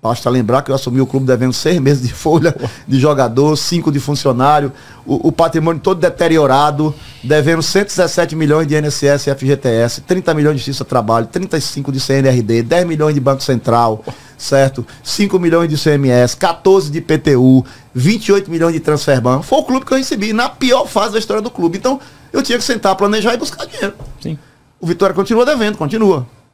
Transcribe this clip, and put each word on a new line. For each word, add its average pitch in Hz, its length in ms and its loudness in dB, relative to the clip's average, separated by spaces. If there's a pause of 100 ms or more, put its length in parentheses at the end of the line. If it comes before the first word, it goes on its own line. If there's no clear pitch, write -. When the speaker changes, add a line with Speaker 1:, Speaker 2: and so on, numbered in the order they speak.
Speaker 1:
basta 120 300 -2
lembrar 127 320 0
que 135 80 -8
eu 131 40 0
assumi 131 260 -2
o 131 60 2
clube 135 200 -2
devendo 127 260 0
seis 165 260 0
meses 135 300 2
de - 60 -6
folha 160 380 0
Speaker 2:
Pô. - 140 -6 (200)
Speaker 1:
de 131 120 0
jogador, 139 580 2
cinco 156 360 -2
de 139 80 -2
funcionário, 139 720 0 (320)
o, - 240 0
o - 40 0
patrimônio 165 480 0
todo 185 200 0
deteriorado, 151 960 2 (280)
devendo 151 400 2
cento 202 260 0
e - 20 -12
dezessete 170 440 0
milhões 156 320 2
de 147 80 -2
I 151 40 2
N 151 100 -2
S 143 180 -2
S 143 220 2
e 143 40 0
F 135 140 -4
G 139 100 2
T 135 120 -4
S, 117 320 0
trinta 180 320 -2
milhões 151 220 2
de 139 40 -4
justiça 135 260 -6
trabalho, 113 420 0
trinta 175 300 -6
e 151 40 0
cinco 139 320 -6
de 131 80 -4
C 135 140 0
N 135 140 2
R 123 140 2
D, 113 200 0
dez 170 240 0
milhões 151 280 0
de 147 60 0
Banco 135 220 0
Central, 117 600 0 (360)
certo? 135 480 0 (160)
Cinco 196 380 -2
milhões 170 280 2
de 151 80 -2
C 151 140 0
M 139 180 2
S, 123 280 2
quatorze 185 540 2
de 151 100 -6
P 156 180 0
T 139 180 2
U, 131 280 6 (280)
vinte 185 360 0
e 196 40 4
oito 196 160 0
milhões 165 240 0
de 160 80 -2
Transferban. 139 640 0
Foi - 160 0
o 311 60 -2
clube 262 200 -2
que - 80 -4
eu 262 60 2
recebi 226 340 -4
na 233 160 0
pior 254 380 0
fase 202 260 -2
da 220 60 0
história 214 240 -4
do 233 80 -8
clube. 175 280 -2
Então, 262 220 -2 (320)
eu 254 100 -2
tinha 233 140 -2
que 226 80 -4
sentar, 208 300 0
planejar 208 400 0
e - 20 -4
buscar - 300 -8
dinheiro. - 280 -8 (260)
Speaker 2:
Sim. 160 180 -10 (420)
Speaker 1:
O 175 60 -8
Vitória 170 280 0
continua 214 300 2
devendo, 226 320 0
continua. 160 500 0 (280)